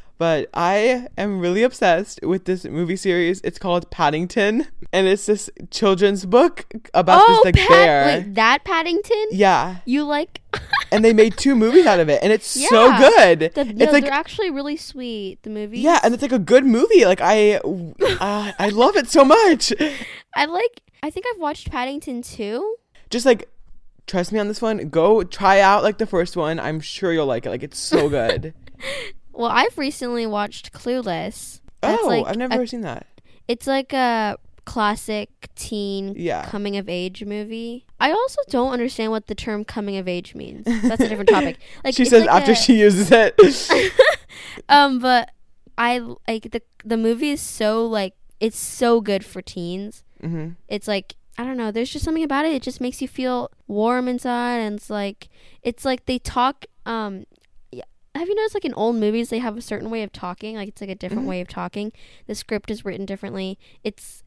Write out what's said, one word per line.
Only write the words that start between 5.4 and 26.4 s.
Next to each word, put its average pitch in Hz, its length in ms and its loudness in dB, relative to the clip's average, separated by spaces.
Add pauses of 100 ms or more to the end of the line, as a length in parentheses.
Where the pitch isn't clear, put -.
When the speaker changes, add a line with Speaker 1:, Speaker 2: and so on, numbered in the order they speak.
Speaker 1:
children's 196 560 0
book 247 400 2 (260)
about 185 340 6
Speaker 2:
Oh, 466 100 8
Speaker 1:
this, 440 100 8
like, 180 80 4
Speaker 2:
Pad-, 381 140 4
Speaker 1:
bear. 156 360 6
Speaker 2:
wait, 175 300 0
that 226 300 2
Paddington? 370 640 -2
Speaker 1:
Yeah. 185 460 2 (100)
Speaker 2:
You 277 180 0
like 294 380 -6 (100)
<laughs> - 400 -6
Speaker 1:
And 214 120 4
they 226 100 6
made 214 240 4
two 277 160 4
movies 254 320 6
out 202 140 6
of 156 100 2
it, 143 120 4
and 196 100 4
it's - 140 0
so 247 420 6
Speaker 2:
Yeah. 269 100 6
Speaker 1:
good. 262 400 8 (160)
Speaker 2:
The, 294 80 -2
Speaker 1:
It's 226 160 -6
Speaker 2:
no, 269 140 6
Speaker 1:
like 285 120 6
Speaker 2:
they're 277 80 -4
actually 330 380 -4
really 285 260 -6
sweet, 226 680 -12
the 220 60 -12
movies. 208 300 -10
Speaker 1:
Yeah, 302 220 4
and 233 100 4
it's, 247 100 -4
like, 262 100 -4
a 254 60 2
good 240 280 4
movie. 262 400 6
Like, 185 160 2
I, 208 320 4
Speaker 2:
<laughs> - 100 -4
Speaker 1:
uh, 190 920 -4
I 202 100 0
love 240 280 2
it 269 120 0
so 294 160 6
much. 320 480 4 (600)
Speaker 2:
I 294 100 0
like, 381 380 -4 (200)
I 285 60 -6
think 381 240 -10
I've 403 80 -14
watched 302 300 -8
Paddington 262 520 -8
two. 247 540 -8 (320)
Speaker 1:
Just, 233 160 -4
like, 247 240 2 (600)
trust 180 240 -4
me 214 80 -2
on 208 80 -4
this 214 120 -10
one. 220 280 -4
Go 175 340 4
try 196 380 2
out, 196 240 4
like, 208 140 0
the 220 80 -2
first 175 300 -4
one. 160 220 -4